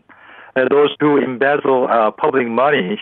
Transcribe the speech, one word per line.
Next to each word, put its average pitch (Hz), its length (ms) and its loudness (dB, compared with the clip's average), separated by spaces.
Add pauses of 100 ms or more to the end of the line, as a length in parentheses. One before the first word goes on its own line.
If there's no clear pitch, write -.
(560)
And 127 120 2
those 143 320 2
who 147 160 2
embezzle, 131 720 0
uh, 110 220 2
public 131 380 -2
money 117 540 0